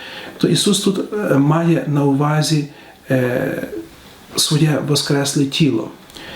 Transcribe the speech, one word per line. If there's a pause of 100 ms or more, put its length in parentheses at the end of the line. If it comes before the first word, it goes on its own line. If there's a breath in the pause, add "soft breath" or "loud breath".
(380 loud breath)
то
Ісус
тут, (120)
е,
має
на
увазі, (420 loud breath)
е, (760)
своє (100)
воскресле
тіло. (480 loud breath)